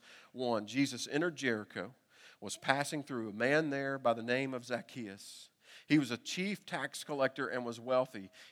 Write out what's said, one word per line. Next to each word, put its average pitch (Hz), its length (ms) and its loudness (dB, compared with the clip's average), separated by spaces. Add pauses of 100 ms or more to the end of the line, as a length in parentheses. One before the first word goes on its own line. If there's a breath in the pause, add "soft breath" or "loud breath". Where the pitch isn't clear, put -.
(320 loud breath)
one. 117 340 0
Jesus 127 440 0
entered 156 240 0
Jericho, 113 600 -2 (480 loud breath)
was 107 160 -8
passing 139 440 0
through. 117 280 -4
A - 20 -6
man 139 380 4
there 139 280 -2
by 120 140 4
the 113 100 -2
name 131 300 0
of 120 140 -8
Zacchaeus. 110 840 -8 (400 loud breath)
He 147 100 8
was 123 140 2
a 117 40 0
chief 185 480 -4
tax 147 380 -6
collector 135 460 0
and 123 180 -2
was 117 140 -6
wealthy. 127 500 0 (220 loud breath)